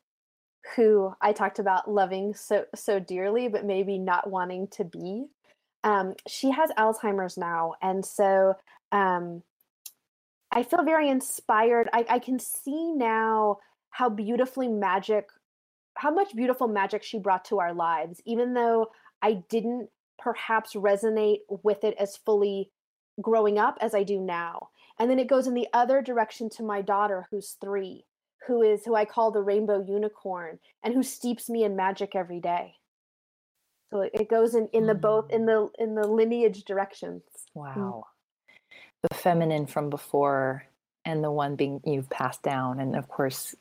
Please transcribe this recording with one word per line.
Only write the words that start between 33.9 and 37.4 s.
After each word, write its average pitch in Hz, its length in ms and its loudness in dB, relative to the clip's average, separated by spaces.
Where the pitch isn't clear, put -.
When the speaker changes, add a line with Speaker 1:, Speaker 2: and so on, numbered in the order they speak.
Speaker 1:
So 202 100 -2
it, 190 120 -2
it 214 160 -2
goes 226 260 4
in, 220 180 2
in 220 140 4
the 214 80 4
both, 220 360 2
in 226 120 0
Speaker 2:
Mm. - 20 0
Speaker 1:
the, 226 60 -2
in 214 120 -2
the 214 120 0
lineage 226 580 2
directions. 190 580 -6